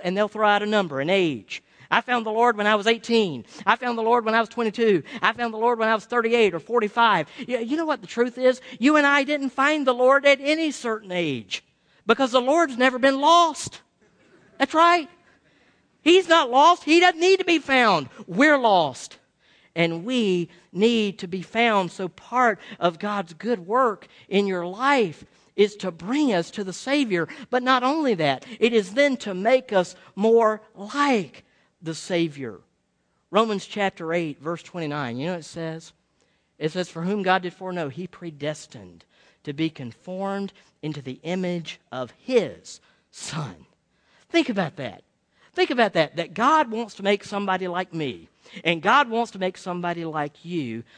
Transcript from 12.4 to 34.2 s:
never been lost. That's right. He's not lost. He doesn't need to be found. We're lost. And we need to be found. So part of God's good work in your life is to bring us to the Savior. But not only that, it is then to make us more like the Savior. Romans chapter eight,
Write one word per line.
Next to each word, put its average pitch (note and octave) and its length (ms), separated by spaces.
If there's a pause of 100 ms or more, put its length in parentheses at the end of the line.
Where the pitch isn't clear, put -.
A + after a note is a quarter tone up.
never B3+ 220
been C4+ 200
lost. E4 640 (800)
That's C4+ 160
right. E4+ 340 (960)
He's F4+ 220
not D#4+ 240
lost. D4+ 320
He D#4+ 160
doesn't F4 220
need F#4+ 180
to F#4 60
be E4+ 140
found. A3 500 (180)
We're C#4 300
lost. F#3 600 (540)
And E3 300
we G3+ 460 (240)
need G#3+ 460
to F#3 100
be F3+ 120
found. G#3+ 520
So F#3 160
part A#3 500 (180)
of E3+ 220
God's G3+ 320
good F#3 340
work A3+ 440 (180)
in G3+ 180
your F3+ 220
life A3+ 560 (320)
is G3+ 220
to F#3 140
bring A3+ 420
us E3+ 180
to G#3 140
the F#3 80
Savior. A3 560 (200)
But B3 140
not B3+ 200
only C#4 320
that, C#3+ 300 (140)
it A#3 140
is G3 200
then C#4 260
to G3+ 140
make B3 380
us F#3 240 (180)
more G#3+ 480 (140)
like G#3+ 720 (360)
the D#3+ 140
Savior. C#3+ 640 (720)
Romans G#3 340
chapter F#3 460
eight, D#3+ 300